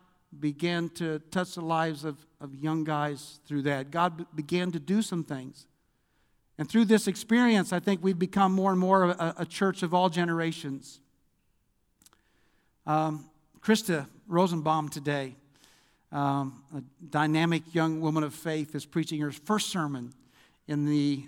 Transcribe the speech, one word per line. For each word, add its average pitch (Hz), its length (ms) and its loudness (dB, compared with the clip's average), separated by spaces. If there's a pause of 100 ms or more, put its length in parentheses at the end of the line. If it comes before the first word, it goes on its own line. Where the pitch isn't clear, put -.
(380)
began 165 520 -2
to 160 280 -4 (140)
touch 180 240 -2
the 175 60 -8
lives 160 420 -2
of, 147 200 -8 (160)
of 139 140 -14
young 156 300 -2
guys 147 600 -4
through 143 180 -4
that. 139 280 -2
God 170 280 0
b-, 170 60 -8 (120)
began 175 340 -2
to 165 80 -2
do 190 240 0
some 170 220 -4
things. 131 420 -12 (880)
And 147 120 -6
through 226 160 6
this 208 240 4
experience, 220 640 4
I 175 80 0
think 196 200 0
we've 185 180 0
become 190 340 2
more 190 180 2
and 185 80 2
more 185 320 6
a, 170 280 -2
a 175 60 -4
church 190 380 -2
of 170 100 -2
all 180 160 4
generations. 165 920 -4 (1900)
Um, 156 420 -2 (320)
Krista 185 460 2 (220)
Rosenbaum 160 600 2
today, 143 460 -4 (800)
um, 139 500 -2 (100)
a 143 80 -10 (300)
dynamic 160 640 2
young 160 260 2
woman 160 220 0
of 147 100 -4
faith, 156 440 -6
is 135 100 -10
preaching 156 340 -4
her 147 120 -2
first - 380 -2
sermon 139 420 -4 (560)
in 147 180 0
the 143 420 0